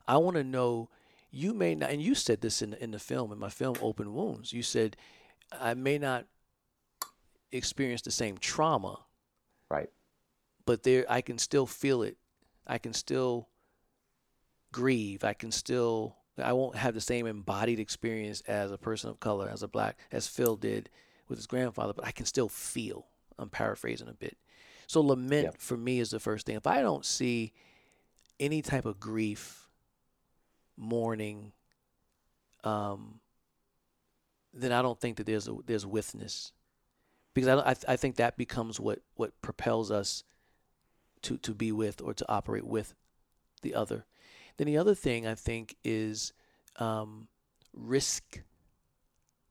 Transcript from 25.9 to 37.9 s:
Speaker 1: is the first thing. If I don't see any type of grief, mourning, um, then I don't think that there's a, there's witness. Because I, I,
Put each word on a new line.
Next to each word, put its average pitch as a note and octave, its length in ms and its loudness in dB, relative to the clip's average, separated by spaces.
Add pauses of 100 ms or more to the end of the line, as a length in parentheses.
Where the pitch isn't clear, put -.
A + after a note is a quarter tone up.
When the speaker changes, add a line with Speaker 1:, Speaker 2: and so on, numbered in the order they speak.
Speaker 1:
is A2+ 120 0
the A2 80 -4
first G#2+ 260 -4
thing. A2 100 -2
If G#2+ 120 -4
I B3+ 140 4
don't - 240 0
see A#2+ 480 0 (840)
any D3+ 220 0
type C3+ 240 -2
of G2+ 140 -4
grief, A2 680 -4 (1080)
mourning, G#2+ 720 -2 (1120)
um, G#2+ 560 -4 (1300)
then B2 180 -2
I A#2+ 100 6
don't B2 180 2
think A#2 180 -2
that G#2+ 80 -4
there's G#2+ 220 0
a, A2 80 -4 (100)
there's G#2+ 200 0
witness. G#2 640 -6 (840)
Because C3 260 8
I, C3+ 120 6
I, B2+ 40 4 (180)